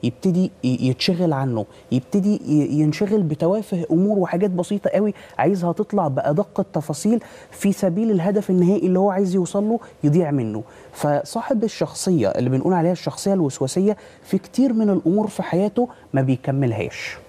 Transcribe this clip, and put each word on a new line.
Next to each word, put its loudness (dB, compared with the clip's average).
يبتدي 0
ي-، 0
يتشغل 0
عنه، -2
يبتدي 0
ي-، 2
ينشغل 2
بتوافه -2
أمور 2
وحاجات 0
بسيطة -2
قوي 0
عايزها 2
تطلع 0
بأدق -2
التفاصيل -2
في -2
سبيل 0
الهدف 0
النهائي 4
اللي 2
هو 4
عايز 0
يوصل 0
له 0
يضيع 4
منه. -2
فصاحب -2
الشخصية 0
اللي -2
بنقول 0
عليها 2
الشخصية -4
الوسواسية، 0
في -2
كتير 0
من 2
الأمور 2
في -8
حياته 0
ما 2
بيكملهاش -2